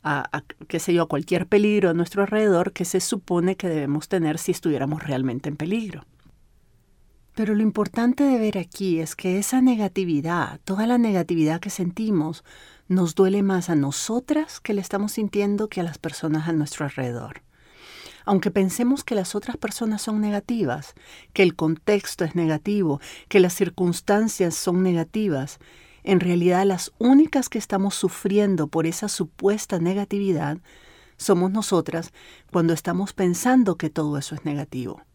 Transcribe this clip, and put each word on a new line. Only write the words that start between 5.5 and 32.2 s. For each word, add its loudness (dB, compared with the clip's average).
peligro. -6
Pero 0
lo 2
importante 0
de 4
ver 0
aquí -2
es -6
que -2
esa 0
negatividad, 0
toda -2
la 2
negatividad 2
que -8
sentimos, -2
nos 2
duele 4
más 0
a 2
nosotras -2
que -4
le 0
estamos -4
sintiendo 0
que -6
a 0
las -6
personas -4
a 0
nuestro -2
alrededor. -6
Aunque 2
pensemos 0
que -6
las -2
otras -6
personas -4
son -2
negativas, -4
que -2
el 0
contexto -2
es -8
negativo, -2
que 6
las 4
circunstancias 0
son 0
negativas, -2
en 4
realidad 2
las 0
únicas 4
que -6
estamos -2
sufriendo 2
por 0
esa -4
supuesta -2
negatividad 0
somos 2
nosotras -2